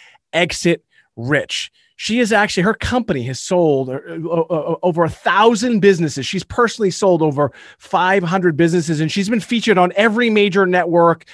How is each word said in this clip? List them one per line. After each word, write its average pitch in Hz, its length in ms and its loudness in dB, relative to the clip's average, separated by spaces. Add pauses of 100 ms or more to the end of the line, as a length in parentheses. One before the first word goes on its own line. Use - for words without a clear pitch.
(340)
Exit 170 520 -2 (300)
Rich. 127 560 -4 (260)
She 220 220 -4
is 226 140 0
actually, 202 300 0
her 214 100 0
company 233 520 -4
has 127 140 -8
sold, 151 480 0
uh, 127 60 -8
uh, 165 560 -6
uh, 160 320 -4
over 175 220 0
a 160 60 0
thousand 214 720 2
businesses. 165 440 2
She's - 180 -6
personally 226 460 -2
sold 175 320 0
over 143 300 0 (260)
five 185 460 0
hundred 175 340 0
businesses, 165 440 0
and 160 100 -2
she's 196 180 -4
been 233 100 0
featured 214 380 0
on 185 180 2
every 226 360 2
major 202 340 2
network, 170 680 2